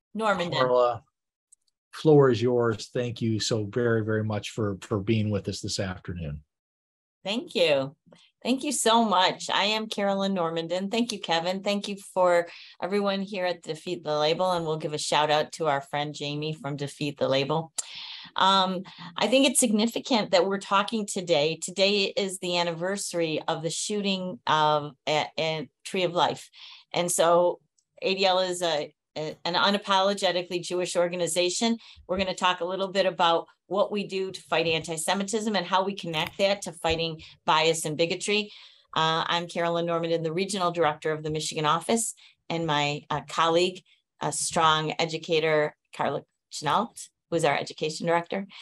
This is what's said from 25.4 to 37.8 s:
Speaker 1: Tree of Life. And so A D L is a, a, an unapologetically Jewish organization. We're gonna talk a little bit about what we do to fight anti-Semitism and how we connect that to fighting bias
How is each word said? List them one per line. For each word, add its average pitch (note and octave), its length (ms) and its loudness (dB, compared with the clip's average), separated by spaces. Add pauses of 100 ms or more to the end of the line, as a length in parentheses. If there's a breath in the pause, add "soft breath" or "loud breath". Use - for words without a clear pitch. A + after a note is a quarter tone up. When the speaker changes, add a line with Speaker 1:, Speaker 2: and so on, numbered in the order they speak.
Speaker 1:
Tree F#3+ 180 -4
of E3+ 100 0
Life. D3 380 0 (420 loud breath)
And F3 200 -2
so F3 480 4 (400)
A F#3+ 160 -2
D G3 100 2
L F#3 140 4
is F3+ 200 -2
a, D3+ 320 -2 (240)
a, D#3 280 -6
an E3+ 100 -2
unapologetically F#3+ 1080 0
Jewish F3+ 340 -4
organization. F3+ 800 0 (300 loud breath)
We're F#3 100 -2
gonna F#3 160 -2
talk F3+ 260 0
a E3+ 40 -4
little F#3+ 240 -4
bit F#3 180 0
about E3+ 400 2 (200 soft breath)
what F#3+ 240 0
we G3+ 160 -4
do F#3+ 240 -6
to F#3 120 -14
fight E3 240 0
anti-Semitism F#3+ 880 -2
and F3 80 0
how F#3 180 2
we G3 120 -4
connect E3 420 -6
that G3+ 260 0
to F3 100 -10
fighting E3 500 -4 (240 loud breath)
bias D#3+ 400 2